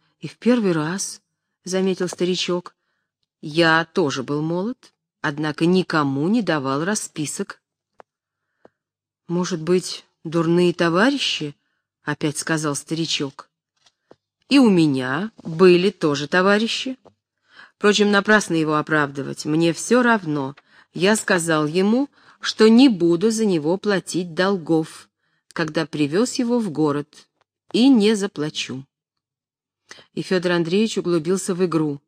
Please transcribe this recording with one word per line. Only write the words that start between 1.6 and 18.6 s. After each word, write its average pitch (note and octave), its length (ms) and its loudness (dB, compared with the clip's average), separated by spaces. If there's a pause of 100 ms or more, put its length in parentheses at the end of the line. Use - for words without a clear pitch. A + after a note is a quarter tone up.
заметил F#3 440 -2
старичок. F3+ 640 -4 (640)
«Я E3 440 2
тоже C#3 380 -2
был D3 200 -4
молод, F3+ 500 -6 (280)
однако D3+ 460 -4
никому D#3 600 0
не A3+ 140 0
давал D3 420 -2
расписок». - 760 -8 (1700)
«Может F3 340 -4
быть, F3 440 -2 (200)
дурные E3+ 480 2
товарищи?» F3 800 0 (480)
опять D3+ 360 -4
сказал D#3 380 -4
старичок. - 720 -8 (1000)
«И C4 100 4
у A#3+ 120 8
меня D3+ 640 0 (100)
были F3 480 4
тоже D3 380 -4
товарищи. G#3 680 0 (800)
Впрочем, G#3 340 2
напрасно G3+ 440 2
его D#3 220 0